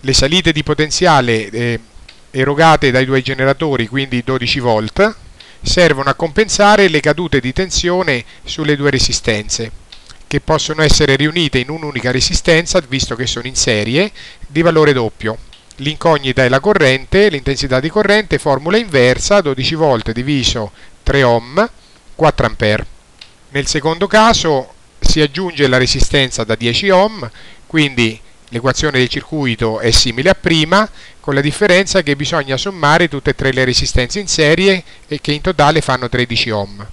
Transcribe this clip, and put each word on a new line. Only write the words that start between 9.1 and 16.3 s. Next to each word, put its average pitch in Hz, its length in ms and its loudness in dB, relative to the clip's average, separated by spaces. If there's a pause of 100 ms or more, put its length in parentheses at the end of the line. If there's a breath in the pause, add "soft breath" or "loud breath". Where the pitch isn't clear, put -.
che 143 120 -2
possono 156 420 -2
essere 143 340 2
riunite 156 420 0
in 123 120 -4
un'unica 147 420 -6
resistenza, 165 760 0
visto 127 300 -4
che 120 100 -6
sono 120 220 -8
in 131 80 -8
serie, 120 560 0 (340 loud breath)
di 151 160 -2
valore 156 300 4
doppio. 110 460 -4 (400)
L'incognita 139 680 0